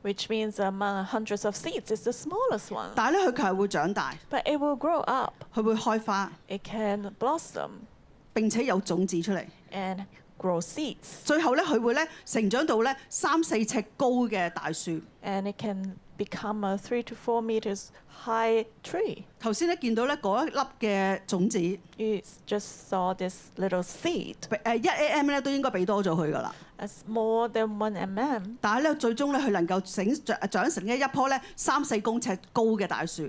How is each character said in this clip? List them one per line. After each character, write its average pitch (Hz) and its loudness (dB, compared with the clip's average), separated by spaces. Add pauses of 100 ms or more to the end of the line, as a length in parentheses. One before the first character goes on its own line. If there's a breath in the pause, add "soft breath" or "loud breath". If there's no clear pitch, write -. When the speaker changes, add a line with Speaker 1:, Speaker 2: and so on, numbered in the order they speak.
Speaker 1:
Which 202 -4
means 220 0
among 196 0
hundreds 214 -2
of 208 0
seeds, 330 -6
it's - -2
the 240 0
smallest 339 -2
one. 101 -6
Speaker 2:
但 233 2
係 370 4
咧， 381 4
佢 247 4
卻 269 0
係 190 2
會 196 2
長 190 2
大。 143 -2 (140)
Speaker 1:
But 277 -2
it 294 2
will 285 0
grow 311 0
up. - 0 (200)
Speaker 2:
佢 220 0
會 220 4
開 220 2
花。 196 0 (160)
Speaker 1:
It 196 -6
can 208 -4
blossom. 240 -2 (640)
Speaker 2:
並 220 2
且 226 2
有 185 2
種 185 2
子 170 0
出 202 -2
嚟。 170 -2 (300)
Speaker 1:
And 190 -4 (320 loud breath)
grow 175 0
seeds. - -8
Speaker 2:
最 302 4
後 254 4
呢， 339 4
佢 294 2
會 233 2
呢， 294 2 (240 loud breath)
成 220 2
長 254 2
到 226 4
呢， 262 2 (140 loud breath)
三 330 2
四 226 2
尺 214 0 (120)
高 269 2 (200)
嘅 185 0
大 151 -4
樹。 160 -2 (220)
Speaker 1:
And 196 -2
it 202 -12
can 190 -6 (200)
become 208 -4
a 196 0
three 240 -2
to 233 -10
four 233 0
meters 220 -2 (380 loud breath)
high 226 2 (180)
tree. 349 -4 (160)
Speaker 2:
頭 226 0
先 330 0
呢， 339 4
見 226 0
到 233 2
呢， 294 0
嗰 240 2
一 - -4
粒 - -2 (200)
嘅 196 2
種 196 2
子， 196 0 (380)
Speaker 1:
You 214 0 (260)
just 208 -2 (240)
saw 185 0
this 185 -6
little 185 0
seed. - -4 (280)
Speaker 2:
誒， 233 2
一 339 4
A 302 2
M 285 4
呢， 277 2
都 277 -2
應 277 0
該 254 2
畀 185 2
多 202 2
咗 185 2
佢 160 2
㗎 135 0
啦。 - -4 (240 loud breath)
Speaker 1:
It's 208 -10
more 226 2
than 220 0
one 208 -2
M 190 -4
M. 247 0 (180)
Speaker 2:
但 208 4
係 285 4
呢， 302 4
最 233 2
終 285 2
呢， 254 2
佢 269 2
能 175 4
夠 185 2
成-， 190 -4 (180)
長-， - 0 (120)
長 220 2
成 190 -2
呢 233 2
一 269 0
棵 269 2
呢， 269 2 (160 loud breath)
三 285 2
四 214 0
公 233 0
尺 190 -2 (160)
高 233 4
嘅 220 4
大 143 -2
樹。 165 -4